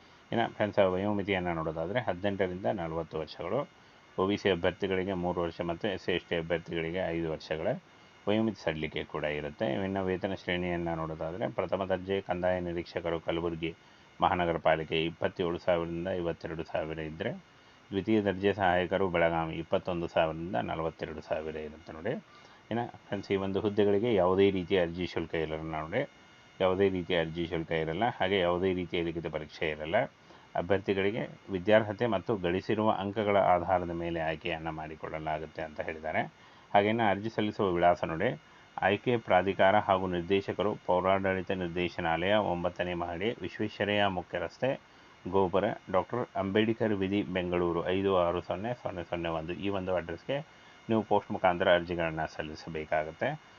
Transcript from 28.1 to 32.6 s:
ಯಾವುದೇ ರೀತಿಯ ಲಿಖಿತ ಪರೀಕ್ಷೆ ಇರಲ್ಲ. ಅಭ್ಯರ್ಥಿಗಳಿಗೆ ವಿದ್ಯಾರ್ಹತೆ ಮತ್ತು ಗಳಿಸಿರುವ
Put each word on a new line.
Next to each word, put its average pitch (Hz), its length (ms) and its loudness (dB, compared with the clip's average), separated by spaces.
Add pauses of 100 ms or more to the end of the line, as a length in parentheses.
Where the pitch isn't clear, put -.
ಯಾವುದೇ 90 340 2
ರೀತಿಯ 90 300 -2
ಲಿಖಿತ 82 240 -4
ಪರೀಕ್ಷೆ 78 420 -4
ಇರಲ್ಲ. 78 260 -4 (600)
ಅಭ್ಯರ್ಥಿಗಳಿಗೆ 98 760 0 (200)
ವಿದ್ಯಾರ್ಹತೆ 104 580 4
ಮತ್ತು 107 280 0
ಗಳಿಸಿರುವ 98 560 2